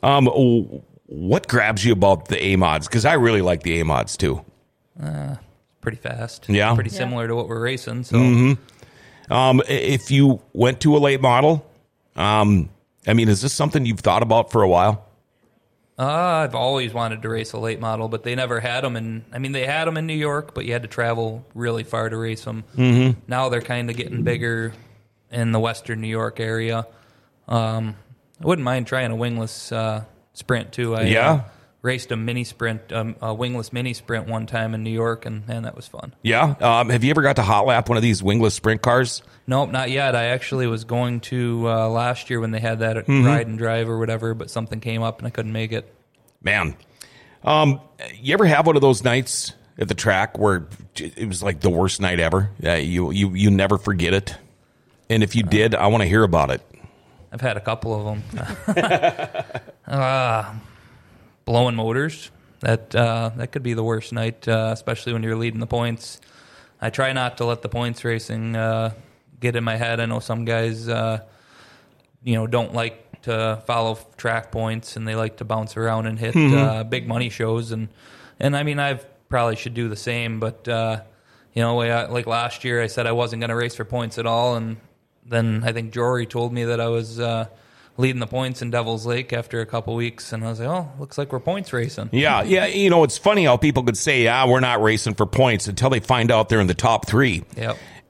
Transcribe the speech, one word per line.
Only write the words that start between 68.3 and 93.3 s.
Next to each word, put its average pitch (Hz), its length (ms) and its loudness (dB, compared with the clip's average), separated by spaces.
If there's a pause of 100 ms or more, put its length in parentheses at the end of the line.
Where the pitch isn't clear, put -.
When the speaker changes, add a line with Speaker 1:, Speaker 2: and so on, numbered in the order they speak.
Speaker 2:
uh, 113 360 -2 (480)
get 120 160 0
in 117 80 -2
my 113 120 -2
head. 117 240 -2
I 117 60 -2
know 113 140 -4
some 113 240 -6
guys, 113 440 -2
uh, 113 320 -2 (1000)
you 120 120 0
know, 113 120 0
don't 117 280 -2
like - 480 -8
to 110 440 -2
follow 113 260 0
f-, - 240 -12
track 113 360 -4
points, 113 440 -6
and 113 100 -8
they 110 80 -4
like 110 240 -4
to 120 60 -10
bounce 110 320 -6
around 113 300 -2
and 110 120 -6
hit, 113 160 -4
Speaker 1:
Mm-hmm. 143 240 6
Speaker 2:
uh, 110 260 2
big 117 240 -6
money 117 220 -2
shows. 113 420 -2
And, 110 160 -6 (520)
and 143 160 0
I 143 80 -2
mean, 147 160 -2
I 139 140 0 (340)
probably 117 280 0
should 117 180 -10
do 117 140 -4
the 107 80 -8
same, 117 440 -4
but, 110 280 -6
uh, 113 320 -2 (540)
you 117 80 0
know, 117 180 0
I, 117 260 -2
like 120 200 -6
last 117 380 -4
year, 120 180 0
I 110 60 -2
said 117 180 -4
I 117 60 0
wasn't 117 280 -2
gonna 117 160 -4
race 120 200 -4
for 113 80 -8
points 117 340 -6
at 113 80 -4
all, 120 300 0
and 113 200 -6 (520)
then 117 360 0
I 117 80 0
think 113 200 -8
Jory 120 340 -2
told 120 260 -4
me 120 120 -4
that 117 160 -2
I 117 80 -2
was, 117 320 -4
uh, 113 260 -4 (500)
leading 127 240 0
the 117 80 -4
points 127 340 -6
in 117 80 -6
Devil's 113 360 -2
Lake 120 260 -4
after 117 280 -6
a 110 60 -6
couple 117 300 -6
weeks, 117 360 -6
and 113 120 -6
I 113 60 -6
was 110 100 -8
like, 120 80 -6
"Oh, 170 200 -4 (120)
looks 139 180 -12
like 143 140 -6
we're 131 80 -6
points 185 320 -6
racing." 113 400 -6
Speaker 1:
Yeah, 131 300 2
yeah. 185 240 2
You 196 240 2
know, 170 140 8
it's - 140 0
funny 202 260 4